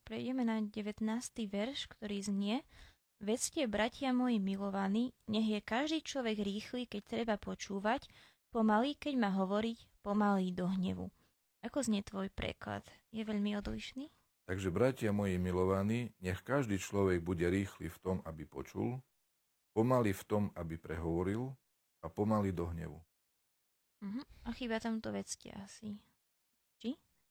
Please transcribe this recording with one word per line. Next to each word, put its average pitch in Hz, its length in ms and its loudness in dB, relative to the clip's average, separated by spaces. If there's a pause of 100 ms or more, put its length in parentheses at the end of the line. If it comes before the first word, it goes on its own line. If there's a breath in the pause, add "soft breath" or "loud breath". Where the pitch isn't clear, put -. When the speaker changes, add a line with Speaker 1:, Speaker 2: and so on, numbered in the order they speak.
Speaker 1:
prejdeme 240 400 -2
na 220 180 2
devätnásty 214 880 -4
verš, 214 400 -4
ktorý 202 320 -6
znie: 202 320 0 (640 loud breath)
"Vedzte, 240 480 0
bratia 233 480 2
moji 247 240 4
milovaní, 196 720 0 (160)
nech 220 220 2
je 214 100 2
každý 302 400 0
človek 226 400 -2
rýchly, 214 480 -2
keď 202 160 -8
treba 226 320 -2
počúvať, 196 720 -2 (480 loud breath)
pomalý, 226 400 4
keď 294 240 -4
má 202 160 2
hovoriť, 208 480 0 (160)
pomalý 202 560 4
do 180 140 0
hnevu." 190 420 -2 (540 soft breath)
Ako 285 180 -2
znie 208 220 2
tvoj 196 260 -6
preklad? - 560 -6 (240)
Je 220 160 -6
veľmi 208 320 0
odlišný? 220 480 -8 (400)
Speaker 2:
Takže, 95 240 0
bratia 113 400 4
moji 101 240 2
milovaní, 95 880 2
nech 92 160 -2
každý 120 400 2
človek 95 400 4
bude 85 240 0
rýchly 90 480 0
v - 80 -14
tom, 92 240 0
aby 78 240 -10
počul, 107 560 -4 (720)
pomalý 117 400 4
v - 80 -10
tom, 104 200 2 (120)
aby 82 240 -6
prehovoril, 90 720 -2 (480)
a 82 80 -10
pomalý 104 480 0
do 85 160 -2
hnevu. 80 320 -8 (960)
Speaker 1:
Mhm. 208 220 -8 (240)
A 240 80 -6
chýba 226 260 -2
tam 226 220 -2
to 220 100 -6
"vedzte" - 400 -8
asi. 208 460 -12 (800)
Či? 254 180 -6 (360)